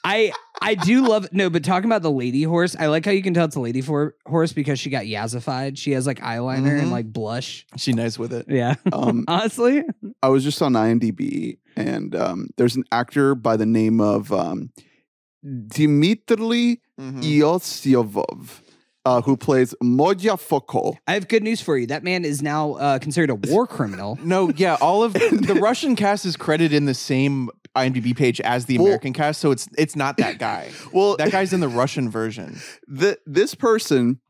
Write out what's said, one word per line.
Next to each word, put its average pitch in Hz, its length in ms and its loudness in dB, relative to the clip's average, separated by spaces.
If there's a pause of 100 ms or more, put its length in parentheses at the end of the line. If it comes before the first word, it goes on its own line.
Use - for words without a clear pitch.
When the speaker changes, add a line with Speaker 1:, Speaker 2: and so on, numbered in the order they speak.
Speaker 1:
I, 208 300 2 (300)
I 214 140 0
do 233 300 4
love, 214 240 2
no, 185 200 2
but 165 120 0
talking 185 220 0
about 226 160 2
the 160 100 0
lady 127 320 0
horse, 170 320 2
I 160 120 -2
like 156 180 2
how 202 60 0
you 196 120 2
can 190 120 -2
tell 170 100 4
it's 151 120 -4
a 139 40 -2
lady 123 220 -2
for, 147 420 -2
horse 160 300 0
because 139 260 -2
she 143 80 -8
got 127 160 -4
yassified. 123 720 -6
She - 140 -4
has, 131 160 0
like, 135 140 -4
eyeliner 131 500 -2
and, 147 140 2
Speaker 2:
Mm-hmm. 127 60 0
Speaker 1:
like, 117 220 -4
blush. 117 540 -8 (100)
Speaker 2:
She 131 160 -2
nice 117 260 -2
with 117 140 -8
it. 117 160 -8
Speaker 1:
Yeah. 131 280 0 (180)
Speaker 3:
Um, 120 300 0
Speaker 1:
<laughs> - 40 -6
Honestly. 233 540 0 (400)
Speaker 3:
I 135 60 2
was 135 140 4
just 147 200 -2
on 135 120 2
I 110 140 4
M 117 120 4
D 113 100 0
B - 480 -6 (180)
and, 107 400 -4
um, 95 400 -4
there's 123 200 2
an 131 140 -4
actor 135 440 0
by 113 240 0
the 110 80 0
name 113 340 2
of, 104 320 0
um, 87 380 -4 (760)
Dmitry 185 1400 0 (200)
Speaker 2:
Mm-hmm. 131 220 -10
Speaker 3:
Iosyovov, 147 1400 0 (460)
uh, 123 160 4
who 135 120 2
plays 131 480 2
Modya 175 560 2
Foko. - 580 -4 (100)
Speaker 1:
I 170 80 0
have 202 140 -4
good 220 140 2
news 220 200 -2
for 143 160 0
you. 120 80 -2
That 143 180 -6
man 180 220 -2
is 147 160 -4
now, 151 320 -2
uh, 135 240 0
considered 147 320 0
a 120 60 0
war 160 300 2
criminal. 101 540 -6
Speaker 2:
<laughs> - 20 -14
No, 185 280 2
yeah, 165 320 2
all 190 200 4
of 233 100 0
Speaker 3:
<laughs> - 20 -10
Speaker 2:
the 403 480 2
Russian 247 340 2
cast 202 300 0
is 165 100 -4
credited 156 380 2
in 147 100 4
the 135 80 0
same 135 560 0 (260)
I 131 120 2
M 131 80 0
D 127 60 0
B 123 120 0
page 123 300 2
as 120 240 -2
the 127 100 0
Speaker 3:
Well 185 120 6
Speaker 2:
American 147 260 0
cast, 151 260 -2
so 147 100 2
it's, 127 160 -2 (120)
it's 156 180 0
not 139 220 -2
that - 200 -2
guy. 104 300 -6 (120)
Speaker 3:
<laughs> - 120 -18
Well, 202 240 4
Speaker 2:
That 156 160 0
guy's 190 220 0
in 180 60 0
the 147 80 0
Russian 123 420 -2
version. 110 480 -6 (280)
Speaker 3:
The, 165 380 0
this 160 300 0
person 139 760 0